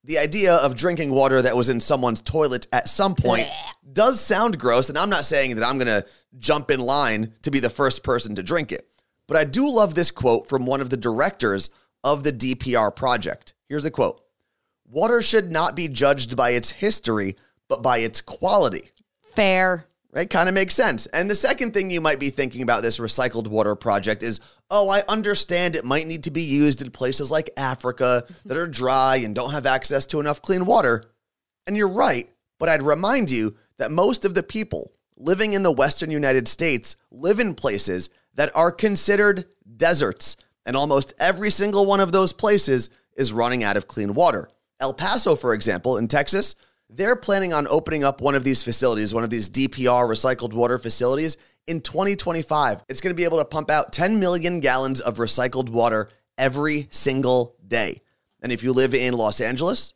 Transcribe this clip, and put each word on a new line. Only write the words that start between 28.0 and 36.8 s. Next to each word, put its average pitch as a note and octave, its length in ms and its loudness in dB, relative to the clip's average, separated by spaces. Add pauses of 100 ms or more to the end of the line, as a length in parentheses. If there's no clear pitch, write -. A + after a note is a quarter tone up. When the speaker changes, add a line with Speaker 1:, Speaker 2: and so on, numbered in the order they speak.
Speaker 1:
that C3 140 -6
are E3+ 100 -4
dry C3 500 2
and A2 160 -2
don't B2 180 -4
have C#3+ 140 -4
access C3+ 420 0
to D#3 120 -4
enough D3 220 -2
clean F#3 240 0
water." C#3+ 400 2 (600)
And G3+ 120 -4
you're G#3 100 2
right, F#3+ 420 0 (300)
but D#3+ 80 0
I'd D#3 160 2
remind F3+ 480 0
you A2 240 -2 (220)
that A2+ 140 -4
most G3 340 2
of F#3+ 80 0
the F3 100 0
people - 480 -8 (240)
living F#3+ 380 0
in G3 100 0
the F3 80 4
Western C#3+ 400 0
United C3+ 380 0
States - 480 -2 (120)